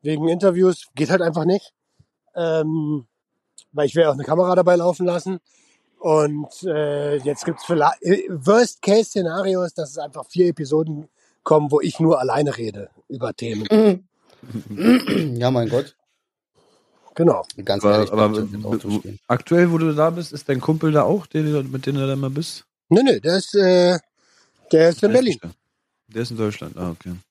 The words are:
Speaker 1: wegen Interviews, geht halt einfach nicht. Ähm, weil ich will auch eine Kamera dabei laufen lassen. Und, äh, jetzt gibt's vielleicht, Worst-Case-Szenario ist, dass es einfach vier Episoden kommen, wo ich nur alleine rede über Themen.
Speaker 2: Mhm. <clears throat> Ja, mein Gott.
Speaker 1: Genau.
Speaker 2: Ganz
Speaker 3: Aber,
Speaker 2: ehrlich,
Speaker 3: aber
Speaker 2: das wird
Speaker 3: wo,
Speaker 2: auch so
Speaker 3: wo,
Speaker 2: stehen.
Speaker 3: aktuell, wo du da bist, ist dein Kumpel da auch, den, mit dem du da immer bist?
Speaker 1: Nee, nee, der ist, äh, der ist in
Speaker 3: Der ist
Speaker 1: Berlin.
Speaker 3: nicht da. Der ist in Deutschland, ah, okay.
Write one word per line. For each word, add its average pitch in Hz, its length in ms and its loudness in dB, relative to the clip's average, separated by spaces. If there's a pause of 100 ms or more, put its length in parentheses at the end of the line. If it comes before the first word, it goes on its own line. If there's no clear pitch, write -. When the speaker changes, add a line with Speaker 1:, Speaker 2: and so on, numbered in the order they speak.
Speaker 1:
wegen 156 280 -2
Interviews, 180 560 2 (100)
geht 151 140 -2
halt 180 120 2
einfach 165 240 -2
nicht. 190 280 -2 (640)
Ähm, 156 720 -2 (680)
weil 143 140 0
ich 131 80 -6
will 165 100 4
auch 147 80 2
eine 139 100 -6
Kamera 180 320 2
dabei 180 220 4
laufen 175 280 0
lassen. 175 340 -4 (600)
Und, 151 640 -2
äh, 147 540 -4
jetzt 135 260 -4
gibt's - 220 -8
vielleicht, 151 340 0 (300)
Worst-Case-Szenario 190 1300 0
ist, 170 160 -8
dass 151 100 -8
es 143 80 -14
einfach 147 300 -12
vier 180 200 2
Episoden 156 600 -4 (340)
kommen, 151 280 2
wo 147 100 2
ich - 180 -6
nur 160 200 4
alleine 139 380 -2
rede 101 340 -10 (180)
über 120 240 -8
Themen. 113 380 -8
Speaker 2:
Mhm. 214 320 4 (760)
<clears throat> 175 640 2
Ja, 123 100 2
mein 120 200 0
Gott. 123 260 -2 (1200)
Speaker 1:
Genau. 139 280 2 (220)
Speaker 2:
Ganz 101 180 -2
Speaker 3:
Aber, 104 120 6
Speaker 2:
ehrlich, 104 160 2
Speaker 3:
aber 107 180 4
Speaker 2:
das 107 220 -4
wird 104 120 -12
Speaker 3:
wo, 107 120 -8
Speaker 2:
auch 104 60 -4
so 101 100 -8
Speaker 3:
wo, 104 80 -2
Speaker 2:
stehen. 98 280 -12
Speaker 3:
aktuell, 170 440 2
wo 165 80 0
du 160 160 0
da 156 160 2
bist, 170 220 -10
ist 147 160 -12
dein 131 120 0
Kumpel 156 300 0
da 151 120 4
auch, 165 220 0
den, 151 460 -4
mit 131 160 -6
dem 143 80 -4
du 135 100 -2
da 135 80 -2
immer 135 160 -4
bist? 156 360 -10 (240)
Speaker 1:
Nee, 196 120 6
nee, 262 180 4
der 175 180 0
ist, - 180 -6
äh, 180 420 4 (760)
der 160 180 4
ist 170 140 -2
in 208 60 2
Speaker 3:
Der - 0 -
ist 220 40 0
Speaker 1:
Berlin. 247 120 4
Speaker 3:
nicht 160 180 -4
da. 85 60 -14 (600)
Der 110 120 -8
ist 120 100 -8
in 117 60 -10
Deutschland, 107 400 -6
ah, 87 140 -8
okay. 90 240 -12 (160)